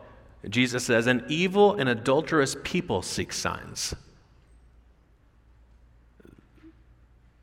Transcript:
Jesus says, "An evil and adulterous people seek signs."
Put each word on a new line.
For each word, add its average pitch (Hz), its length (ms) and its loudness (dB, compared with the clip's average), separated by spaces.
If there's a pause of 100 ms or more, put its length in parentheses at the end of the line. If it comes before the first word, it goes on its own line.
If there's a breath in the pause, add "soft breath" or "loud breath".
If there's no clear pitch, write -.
(500 soft breath)
Jesus 123 360 0
says, 117 200 4
"An 123 220 2
evil 185 480 4
and 131 120 0
adulterous 135 760 0
people 165 400 -2
seek - 280 -6
signs." - 640 -8 (3500)